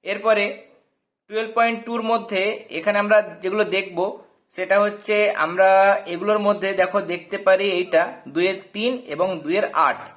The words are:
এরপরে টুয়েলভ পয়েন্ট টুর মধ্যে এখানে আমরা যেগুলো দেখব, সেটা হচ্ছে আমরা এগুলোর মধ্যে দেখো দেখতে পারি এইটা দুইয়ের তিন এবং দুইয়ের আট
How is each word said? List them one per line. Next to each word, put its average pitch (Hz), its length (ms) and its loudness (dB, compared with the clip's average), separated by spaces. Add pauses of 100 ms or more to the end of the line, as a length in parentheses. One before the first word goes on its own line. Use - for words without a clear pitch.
(120)
এরপরে 208 320 2 (840)
টুয়েলভ 220 300 -6
পয়েন্ট 233 280 2
টুর 233 160 -4 (100)
মধ্যে 220 300 -2 (360)
এখানে 208 260 0
আমরা 214 140 4 (260)
যেগুলো 202 200 0
দেখব, 185 340 -2 (580)
সেটা 185 240 2
হচ্ছে 208 360 -2 (300)
আমরা 180 240 4 (440)
এগুলোর 208 340 0
মধ্যে 196 220 0 (120)
দেখো 190 200 0
দেখতে 175 360 -8
পারি 190 280 2 (140)
এইটা 170 240 2 (300)
দুইয়ের 185 260 0 (140)
তিন 226 180 -2 (220)
এবং 175 140 -2 (160)
দুইয়ের 180 240 -2 (220)
আট 117 100 -4 (180)